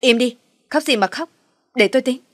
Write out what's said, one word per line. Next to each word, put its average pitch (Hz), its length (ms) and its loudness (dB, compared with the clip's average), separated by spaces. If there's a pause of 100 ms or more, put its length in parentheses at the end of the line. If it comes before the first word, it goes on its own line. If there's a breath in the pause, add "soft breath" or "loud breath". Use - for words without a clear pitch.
Im 233 180 4
đi, 240 180 -2 (340)
khóc 302 120 -2
gì 302 140 0
mà 202 100 0
khóc, 311 220 -6 (460)
để 214 140 2
tôi 254 140 0
tính. 254 160 -2 (160)